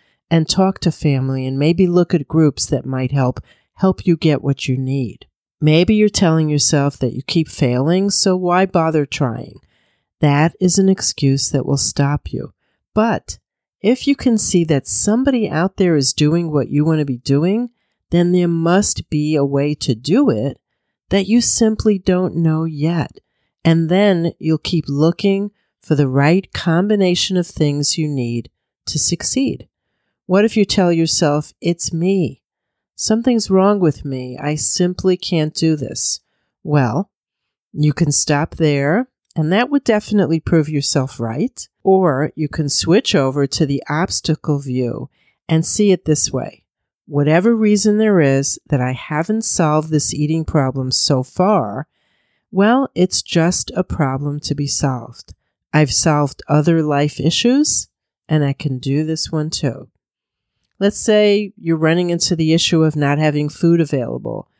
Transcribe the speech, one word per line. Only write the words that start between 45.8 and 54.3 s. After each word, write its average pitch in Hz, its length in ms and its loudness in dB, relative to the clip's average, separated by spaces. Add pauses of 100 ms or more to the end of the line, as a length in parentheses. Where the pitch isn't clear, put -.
it 180 140 0
this - 260 0
way. - 320 -8 (440)
Whatever 156 480 2
reason 208 420 2
there 208 240 4
is 139 460 0
that 135 140 0
I 127 120 -2
haven't 170 500 -4
solved 156 460 0
this 151 240 0
eating 156 320 -2
problem 131 460 -2
so 131 320 0
far, 147 640 -2 (640)
well, 226 420 2
it's - 300 0
just - 520 0
a 180 80 -2
problem 143 580 -4